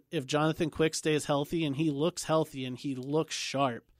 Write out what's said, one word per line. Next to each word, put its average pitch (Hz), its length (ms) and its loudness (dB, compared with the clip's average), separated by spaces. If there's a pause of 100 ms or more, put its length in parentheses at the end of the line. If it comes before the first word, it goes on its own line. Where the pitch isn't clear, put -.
(100)
if 147 160 -4
Jonathan 151 440 2
Quick 160 240 2
stays 143 300 0
healthy, 151 400 0
and 139 120 0
he 156 140 2
looks 147 340 0
healthy 156 400 0
and 127 120 -6
he 139 180 -6
looks 143 400 -2
sharp, - 500 0 (160)